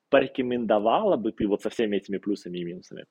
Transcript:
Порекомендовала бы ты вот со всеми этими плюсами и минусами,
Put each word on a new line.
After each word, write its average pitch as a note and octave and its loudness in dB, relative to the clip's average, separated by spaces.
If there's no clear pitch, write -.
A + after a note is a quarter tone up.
Порекомендовала B2 2
бы A2+ -2
ты A2+ -2
вот G2+ 0
со A2 -2
всеми G#2 0
этими G2 -6
плюсами F#2 -6
и F2 -6
минусами, F2+ -12